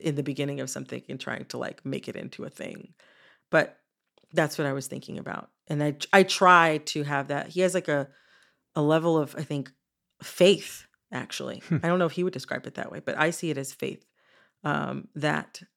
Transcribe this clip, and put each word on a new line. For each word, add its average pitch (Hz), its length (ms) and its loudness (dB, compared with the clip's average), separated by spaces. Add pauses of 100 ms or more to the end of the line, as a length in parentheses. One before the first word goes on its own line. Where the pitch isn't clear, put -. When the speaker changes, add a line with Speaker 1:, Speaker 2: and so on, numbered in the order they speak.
Speaker 1:
in 151 140 0
the 143 80 -2
beginning 139 380 -4
of 131 100 -6
something 131 380 -10
and 135 120 -10
trying - 260 -8
to, 123 120 -10
like, - 280 -10
make 135 220 -6
it - 80 -10
into - 280 -12
a - 60 -12
thing. - 440 -14 (560)
But - 280 2 (540)
that's 151 260 2
what 151 80 0
I 139 80 0
was 135 140 -6
thinking - 300 -12
about. - 320 -10 (180)
And 147 140 0
I, 147 140 0 (160)
I 196 120 10
try 175 640 6
to 151 180 -4
have 143 240 -2
that. 143 200 -4
He 170 140 -4
has, 175 120 2
like, 185 140 -2
a, 143 200 0 (680)
a 156 60 2
level 160 360 4
of, 147 180 -2
I 156 60 -6
think, 143 300 -6 (500)
faith, - 640 4 (260)
actually. - 560 -8
Speaker 2:
Hmm. 160 140 0
Speaker 1:
I 165 60 0
don't 180 100 2
know 175 80 2
if 160 60 -4
he 180 120 -4
would 180 100 -2
describe 131 320 -8
it - 80 -12
that - 180 -8
way, - 80 -12
but - 180 -4
I 156 120 2
see 170 200 -4
it 139 80 -4
as 135 140 -8
faith, - 320 -8 (600)
um, 139 500 -2
that - 480 -4 (140)